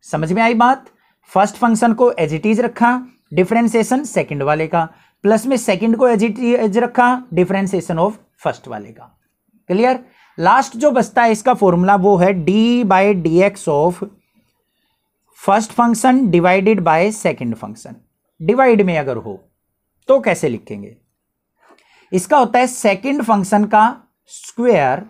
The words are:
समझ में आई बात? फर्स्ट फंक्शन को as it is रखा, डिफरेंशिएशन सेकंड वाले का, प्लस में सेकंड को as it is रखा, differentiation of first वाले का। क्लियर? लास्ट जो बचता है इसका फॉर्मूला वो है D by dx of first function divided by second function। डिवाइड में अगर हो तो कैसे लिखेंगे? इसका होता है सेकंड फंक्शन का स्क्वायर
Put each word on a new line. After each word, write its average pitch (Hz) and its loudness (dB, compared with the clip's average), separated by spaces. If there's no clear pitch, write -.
समझ 160 -4
में 220 0
आई 226 0
बात? 247 0
फर्स्ट 208 0
फंक्शन 233 0
को 240 2
as 156 -2
it 156 -6
is 214 2
रखा, 240 0
डिफरेंशिएशन 226 0
सेकंड 147 -4
वाले 156 -2
का, 160 -2
प्लस 220 0
में 269 -2
सेकंड 220 -2
को 254 2
as 226 0
it 226 -4
is 233 0
रखा, 240 0
differentiation 180 -2
of 202 0
first 139 -8
वाले 110 -14
का। - -20
क्लियर? 240 0
लास्ट 208 0
जो 294 2
बचता 240 0
है 233 2
इसका 220 0
फॉर्मूला 185 2
वो 196 2
है 180 2
D 170 -2
by 190 2
dx 180 0
of 160 0
first 214 -2
function 240 2
divided 185 2
by 160 2
second 127 -6
function। 107 -18
डिवाइड 226 2
में 180 0
अगर 135 -4
हो 104 -14
तो 269 4
कैसे 170 -2
लिखेंगे? 104 -12
इसका 185 0
होता 240 2
है 254 2
सेकंड 247 -2
फंक्शन 208 0
का 214 4
स्क्वायर 175 -2